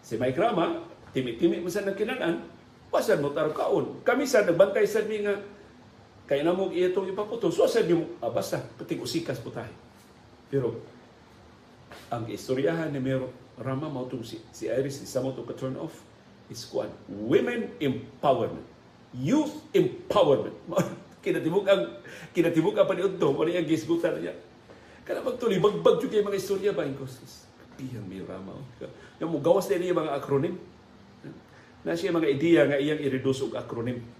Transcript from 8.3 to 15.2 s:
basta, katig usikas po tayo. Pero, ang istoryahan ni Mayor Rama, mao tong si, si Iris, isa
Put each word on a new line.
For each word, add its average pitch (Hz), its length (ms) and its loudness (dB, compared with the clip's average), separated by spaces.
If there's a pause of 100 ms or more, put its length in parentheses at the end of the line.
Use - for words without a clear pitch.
basta, 117 280 -2 (200)
katig - 200 -6
usikas 135 360 -4
po - 160 -12
tayo. 110 200 -10 (760)
Pero, 123 280 -2 (1300)
ang 117 200 -4
istoryahan 147 640 0
ni 143 40 -4
Mayor 131 320 -2 (280)
Rama, 131 320 -4
mao 127 160 -6
tong 127 160 -6
si, 110 160 -12 (160)
si - 160 -6
Iris, 131 320 0
isa - 200 -4